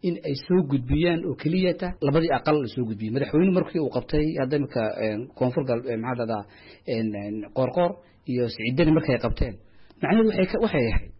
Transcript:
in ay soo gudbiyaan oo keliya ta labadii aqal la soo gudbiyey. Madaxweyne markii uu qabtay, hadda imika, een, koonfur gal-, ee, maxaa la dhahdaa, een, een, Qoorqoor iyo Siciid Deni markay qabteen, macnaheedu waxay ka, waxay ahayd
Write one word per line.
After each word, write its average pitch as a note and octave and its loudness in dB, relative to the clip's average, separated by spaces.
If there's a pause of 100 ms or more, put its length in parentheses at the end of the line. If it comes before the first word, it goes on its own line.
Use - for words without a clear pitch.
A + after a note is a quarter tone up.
in F3+ 0
ay C#3+ -4
soo F3+ 2
gudbiyaan C#3+ 0
oo D#3+ -4
keliya F3+ 0
ta F3+ -6 (100)
labadii D#3 2
aqal C#3+ 2
la C#3 0
soo A#2+ -4
gudbiyey. A2 -4
Madaxweyne D3 2
markii F3+ 0
uu C#3 -2
qabtay, D3+ 0 (100)
hadda C#3 -2
imika, C3 0 (100)
een, G#2+ -2 (140)
koonfur B2+ 0
gal-, B2 0
ee, A#2+ -4
maxaa A#2+ -4
la A#2+ -2
dhahdaa, A2 -4 (400)
een, A2+ -2
een, G#2 -6 (140)
Qoorqoor D3+ 0 (360)
iyo B2 0
Siciid A#2 -4
Deni D#3+ 4
markay C#3+ 2
qabteen, A2+ -2 (440)
macnaheedu A3 4
waxay F#3+ 0
ka, - -4
waxay F3+ 2
ahayd - 0